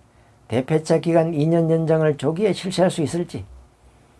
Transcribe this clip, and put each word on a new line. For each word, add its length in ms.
대표차 520
기간 360
이 100
년 240
연장을 480
조기에 360
실시할 360
수 140
있을지, 420